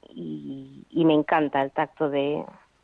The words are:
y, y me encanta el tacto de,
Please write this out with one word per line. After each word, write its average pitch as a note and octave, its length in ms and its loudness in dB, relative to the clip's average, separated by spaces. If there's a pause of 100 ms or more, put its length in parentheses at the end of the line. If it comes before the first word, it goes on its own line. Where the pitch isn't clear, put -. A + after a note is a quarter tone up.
(100)
y, C#3 800 -12
y E3 140 2
me D#3 100 6
encanta D3+ 480 2
el C#3 80 -2
tacto D3+ 400 -2
de, C#3+ 320 -2 (420)